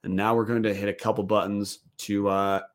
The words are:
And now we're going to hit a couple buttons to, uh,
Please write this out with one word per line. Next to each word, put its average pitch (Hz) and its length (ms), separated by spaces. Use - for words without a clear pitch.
And 92 100
now 107 220
we're 113 80
going 117 180
to 107 100
hit 98 160
a 101 60
couple 107 300
buttons 101 560
to, 101 300
uh, 98 320